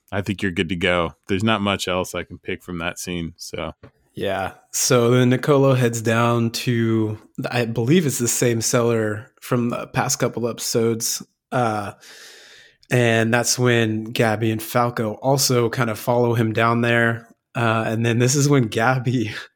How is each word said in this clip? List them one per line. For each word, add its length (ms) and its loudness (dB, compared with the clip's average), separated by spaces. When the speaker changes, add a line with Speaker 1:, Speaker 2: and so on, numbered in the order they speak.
Speaker 1:
I 100 -4
think 200 -6
you're 100 -2
good 180 -2
to 60 -4
go. 380 0
There's 160 -2
not 180 0
much 260 -2
else 260 -2
I 100 -6
can 140 -16
pick 260 -10
from 160 -10
that 200 -6
scene, 380 -8
so. 360 -10
Speaker 2:
Yeah. 400 -4
So 400 2
then 180 4
Nicolo 440 4
heads 280 0
down 500 2
to, 640 0
I 140 0
believe 400 2
it's 140 -2
the 80 0
same 340 0
cellar 720 0
from 280 -2
the 180 -6
past 320 -2
couple 280 -2
episodes. 720 -2
Uh, 420 -2
and 440 2
that's 260 0
when 460 2
Gabby 460 0
and 120 -4
Falco 520 -2
also 540 0
kind 200 -2
of 100 -6
follow 340 2
him 200 0
down 280 2
there. 460 2
Uh, 340 0
and 180 -2
then 140 2
this 160 2
is 120 4
when 200 4
Gabby 640 0